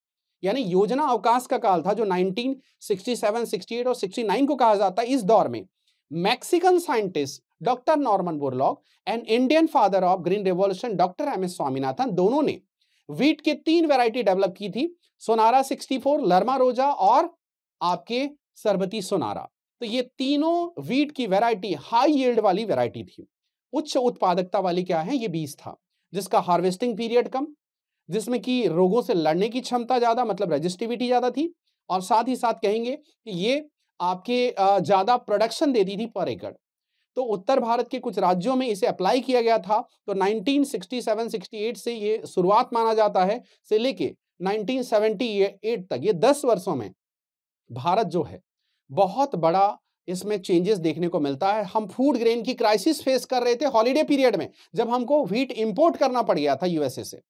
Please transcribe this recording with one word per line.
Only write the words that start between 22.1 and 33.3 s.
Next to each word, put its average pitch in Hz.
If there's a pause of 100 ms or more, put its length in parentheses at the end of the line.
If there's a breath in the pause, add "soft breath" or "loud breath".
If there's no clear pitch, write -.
यील्ड 254
वाली 202
वैरायटी 123
थी, - (460)
उच्च 302
उत्पादकता 190
वाली 180
क्या 175
है, 220
ये 226
बीज 156
था, - (380)
जिसका 196
हार्वेस्टिंग 185
पीरियड 233
कम, 269 (640)
जिसमें 220
कि 247
रोगों 185
से 247
लड़ने 170
की 240
क्षमता 247
ज्यादा, 233
मतलब 196
रेजिस्टिविटी 214
ज्यादा 247
थी, 285 (360)
और 185
साथ 226
ही 254
साथ 226
कहेंगे 233
कि -